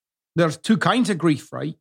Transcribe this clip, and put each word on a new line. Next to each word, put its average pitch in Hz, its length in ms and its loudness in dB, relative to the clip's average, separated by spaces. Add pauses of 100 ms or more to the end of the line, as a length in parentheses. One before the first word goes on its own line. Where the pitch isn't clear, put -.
(360)
There's 165 220 0
two 220 200 0
kinds 208 320 0
of 196 80 -2
grief, 151 360 -2
right? 139 280 -8